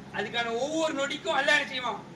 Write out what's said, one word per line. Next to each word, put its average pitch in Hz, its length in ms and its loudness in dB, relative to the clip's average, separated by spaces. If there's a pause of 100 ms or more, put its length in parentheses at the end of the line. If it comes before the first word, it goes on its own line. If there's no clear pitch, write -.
(160)
அதுக்கான 226 320 -2
ஒவ்வொரு 294 460 0
நொடிக்கும் 277 440 0
அல்லாஹ் 294 200 6
என்ன 277 100 2
செய்வான்? 254 360 -4 (120)